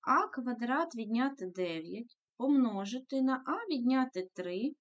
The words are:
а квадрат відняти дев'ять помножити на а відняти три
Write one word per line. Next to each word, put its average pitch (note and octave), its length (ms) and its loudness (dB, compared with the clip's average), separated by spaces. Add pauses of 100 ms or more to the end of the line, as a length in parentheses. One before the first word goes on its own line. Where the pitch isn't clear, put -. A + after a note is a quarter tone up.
а E4 260 4
квадрат B3 680 -4
відняти A#3 500 -2
дев'ять F3+ 720 -6 (200)
помножити B3+ 840 2
на C4 240 0
а G4+ 280 -2
відняти B3+ 600 2
три F3+ 480 -4